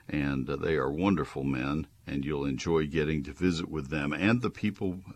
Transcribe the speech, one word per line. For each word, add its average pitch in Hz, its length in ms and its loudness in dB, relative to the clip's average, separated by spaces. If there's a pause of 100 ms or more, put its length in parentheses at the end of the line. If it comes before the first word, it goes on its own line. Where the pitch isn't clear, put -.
and, 71 400 0
uh, 71 80 -2
they 80 200 2
are 67 140 2
wonderful 78 540 0
men, 69 420 0 (200)
and 69 180 -2
you'll 71 220 0
enjoy 78 400 2
getting 76 380 0
to 73 80 -10
visit 87 380 0
with 71 200 -6
them 73 240 -2
and 107 260 2
the 110 100 0
people, 98 500 -2 (160)